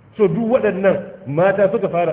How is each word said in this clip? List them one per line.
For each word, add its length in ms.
So, 80
duk 240
waɗannan 800
mata 400
suka 180
fara 240